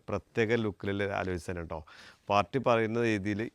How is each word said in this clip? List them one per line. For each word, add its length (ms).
പ്രത്യേക 520
ലുക്കിലുള്ള 480
അലോയ്സ് 300
തന്നെ 160
കേട്ടോ. 140
പാർട്ടി 380
പറയുന്ന 420
രീതിയിൽ 320